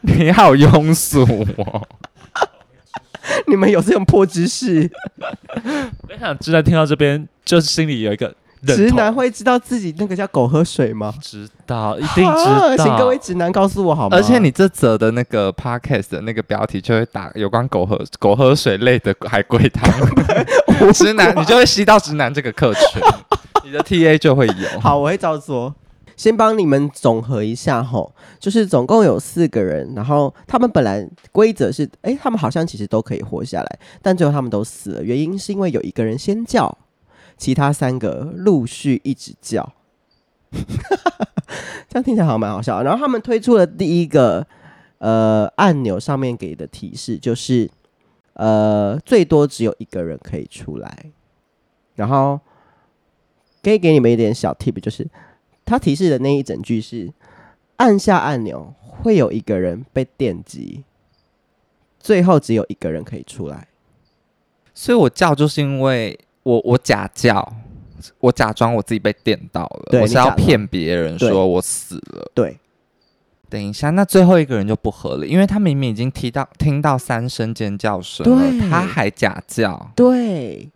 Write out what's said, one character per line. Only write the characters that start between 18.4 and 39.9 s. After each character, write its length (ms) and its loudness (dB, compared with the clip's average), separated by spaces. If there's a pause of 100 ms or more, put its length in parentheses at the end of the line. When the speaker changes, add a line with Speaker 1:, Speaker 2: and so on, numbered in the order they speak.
Speaker 1:
水 220 -2
类 220 2
的 140 -2 (140)
海 160 0
龟 240 2
汤。 240 2 (440)
Speaker 2:
<laughs> 580 4
Speaker 1:
直 180 4
男， 260 4
你 60 0
就 140 4
会 80 8
吸 180 0
到 160 8
直 140 -6
男 200 -2
这 80 -4
个 120 -6
客 200 0
群。 280 2 (640)
你 60 -16
的 120 -4
T 240 4
A 100 6
就 160 4
会 140 4
有。 320 -4
Speaker 2:
好， 180 2
我 120 0
会 80 -2
照 200 -4
做。 380 -8 (400)
先 200 2
帮 220 2
你 80 2
们 240 2
总 320 0
和 220 -4
一 100 -4
下 300 -4
吼， 280 -4 (280)
就 100 -4
是 160 2
总 220 0
共 160 4
有 160 2
四 300 -2
个 120 -2
人， 340 -4
然 80 -8
后 300 0 (140)
他 100 -2
们 140 2
本 120 2
来 240 -4 (240)
规 220 4
则 180 -2
是， 160 -4 (140)
诶， 180 -4
他 120 -4
们 80 -2
好 100 -2
像 160 -2
其 100 -10
实 120 -8
都 120 0
可 140 -6
以 80 -8
活 240 -8
下 160 -6
来， 180 -12 (220)
但 160 0
最 80 2
后 80 2
他 80 -2
们 80 -6
都 140 -2
死 300 -12
了， 100 -10
原 120 -4
因 220 -4
是 140 -10
因 80 -6
为 100 -2
有 140 -2
一 80 -10
个 120 -6
人 140 -4
先 260 -4
叫， 320 -2 (640)
其 160 -4
他 180 0
三 260 -4
个 380 -8
陆 300 2
续 380 -4
一 100 -6
直 280 -14
叫。 320 -8 (800)